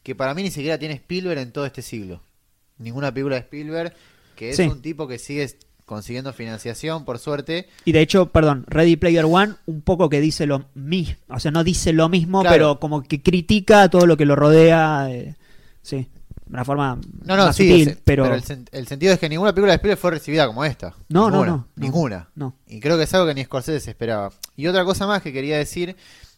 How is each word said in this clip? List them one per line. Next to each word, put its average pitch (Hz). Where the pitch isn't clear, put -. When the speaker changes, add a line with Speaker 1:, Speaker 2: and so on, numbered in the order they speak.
Speaker 1:
que 131
para 135
mí 180
ni 185
siquiera 151
tiene 151
Spielberg 175
en 123
todo 143
este 131
siglo. 95
Ninguna 123
película 135
de 123
Spielberg, 160
que 113
es 139
Speaker 2:
Sí. 185
Speaker 1:
un 127
tipo 151
que 123
sigue 143
consiguiendo 123
financiación, 120
por 120
suerte. 160
Speaker 2:
Y 170
de 156
hecho, 175
perdón, 151
Ready 165
Player 165
One 190
un 156
poco 175
que 143
dice 156
lo 139
mi-, 151
o 123
sea, 151
no 165
dice 170
lo 160
mismo, 185
Speaker 1:
Claro. 175
Speaker 2:
pero 151
como 147
que 143
critica 190
todo 175
lo 165
que 151
lo 143
rodea, 156
eh, 123
sí, 135
de -
una 123
forma 139
Speaker 1:
No, 190
no, 196
Speaker 2:
más 156
Speaker 1:
sí, 196
Speaker 2:
sutil, 165
Speaker 1:
el 147
sen-, -
Speaker 2:
pero 139
Speaker 1:
pero 123
el 127
sen-, 127
el 131
sentido 156
es 175
que 160
ninguna 180
película 196
de -
Spielberg 196
fue 175
recibida 151
como 117
esta. 120
Speaker 2:
No, 196
no, 185
Speaker 1:
Ninguna, 175
Speaker 2:
no, 160
no, 123
Speaker 1:
ninguna. 135
Speaker 2:
no. 135
Speaker 1:
Y 110
creo 147
que 156
es -
algo 185
que 151
ni 135
Scorsese 139
se -
esperaba. 107
Y 143
otra 185
cosa 190
más 202
que 160
quería 139
decir 175